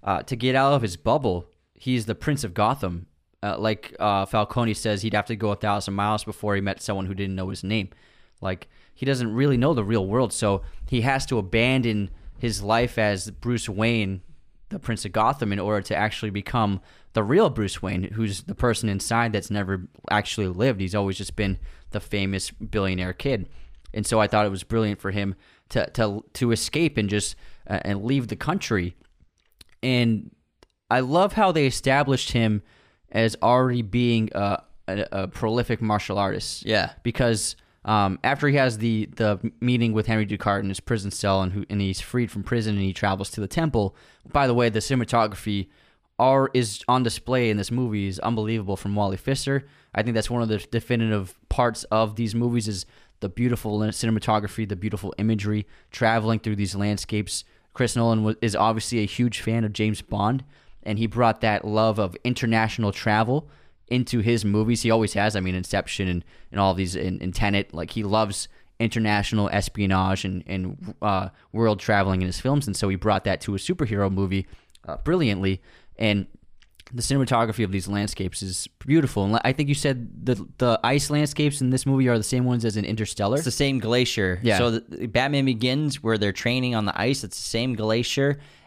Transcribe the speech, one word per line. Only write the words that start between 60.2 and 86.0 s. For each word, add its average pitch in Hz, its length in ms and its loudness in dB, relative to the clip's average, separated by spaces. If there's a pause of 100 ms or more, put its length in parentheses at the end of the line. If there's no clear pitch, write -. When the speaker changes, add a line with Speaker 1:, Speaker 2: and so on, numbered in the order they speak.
Speaker 1:
and 104 160 -4
he 113 80 0
brought 113 340 2
that 107 240 2
love 107 340 2
of 92 240 -2
international 113 680 0
travel 113 580 0 (380)
into 123 320 0
his 107 260 2
movies. 107 380 2
He 113 80 2
always 113 220 2
has. 104 220 0
I 98 40 0
mean, 92 160 -2
Inception 95 520 -2
and, 87 160 -2 (280)
and - 80 -4
all 95 140 4
these, 92 220 -2
in, 90 240 -4
in 90 120 -4
Tenet, 101 420 0
like, 80 180 -8
he 110 120 -4
loves 104 440 0 (320)
international 107 720 0
espionage 95 720 0
and, 92 240 -6
and, 95 540 -6
uh, 95 280 0 (220)
world 107 280 2
traveling 98 420 2
in 92 60 0
his 90 120 -4
films, 143 280 0
and 98 80 -2
so 104 120 0
he 95 80 2
brought 95 300 0
that 95 160 0
to 101 140 -4
a - 20 -2
superhero 104 540 0
movie, 95 360 0 (400)
uh, 76 100 -8
brilliantly. 101 640 0 (360)
And 104 300 2 (640)
the 120 80 -6
cinematography 117 640 2
of 95 80 -2
these 95 160 -2
landscapes 101 540 -4
is 92 260 -6 (180)
beautiful. 135 400 2
And 107 180 2
I 131 100 2
think 143 160 0
you 143 60 2
said 127 500 -4
the, 120 220 0 (100)
the 120 260 4
ice 143 260 2
landscapes 147 520 0
in 127 100 2
this 127 140 0
movie 135 220 4
are 120 100 4
the 107 60 0
same 127 220 0
ones 123 200 2
as 110 120 0
in 104 80 0
Interstellar. 107 500 -2
Speaker 2:
It's 165 100 0
the 123 60 0
same 139 280 0
glacier. 110 640 2
Speaker 1:
Yeah. 110 160 4
Speaker 2:
So 120 140 4
the, - 360 -4
Batman 135 380 2
Begins, 131 560 0